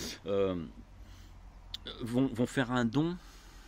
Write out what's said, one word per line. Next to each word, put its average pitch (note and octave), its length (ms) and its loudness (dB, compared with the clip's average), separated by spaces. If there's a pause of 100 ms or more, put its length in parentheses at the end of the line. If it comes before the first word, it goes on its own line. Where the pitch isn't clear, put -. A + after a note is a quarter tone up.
(260)
euh, G2 300 4 (1500)
vont, B2 260 2
vont A2+ 200 2
faire B2 240 0
un B2 140 4
don, D3+ 320 2 (500)